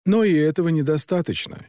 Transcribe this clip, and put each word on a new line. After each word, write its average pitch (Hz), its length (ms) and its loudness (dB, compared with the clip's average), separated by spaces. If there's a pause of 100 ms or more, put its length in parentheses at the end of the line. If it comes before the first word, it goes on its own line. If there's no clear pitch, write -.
Но 214 180 4
и 202 100 4
этого 156 360 2
недостаточно, 156 1000 -2